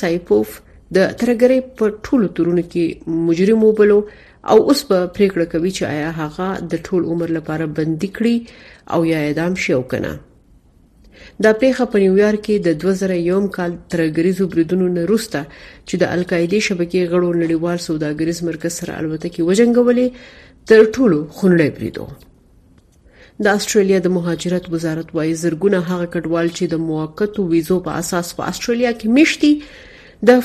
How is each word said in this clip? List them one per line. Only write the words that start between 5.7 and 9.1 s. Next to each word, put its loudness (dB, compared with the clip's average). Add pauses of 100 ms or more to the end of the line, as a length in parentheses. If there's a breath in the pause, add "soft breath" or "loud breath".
چې -8
آیا -4
هغه -6 (240)
د -4
ټول -2
عمر -4
لپاره -6
بندي -2
کړي 0 (580 loud breath)
او 2 (100)